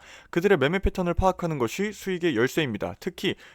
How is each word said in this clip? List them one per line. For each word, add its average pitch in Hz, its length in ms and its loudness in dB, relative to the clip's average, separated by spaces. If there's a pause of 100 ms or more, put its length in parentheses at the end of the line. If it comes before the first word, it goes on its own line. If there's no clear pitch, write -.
(320)
그들의 185 260 4
매매 147 220 2
패턴을 185 340 0
파악하는 175 460 0
것이 190 340 -2
수익의 175 420 -2
열쇠입니다. 110 640 0
특히 175 360 -4 (200)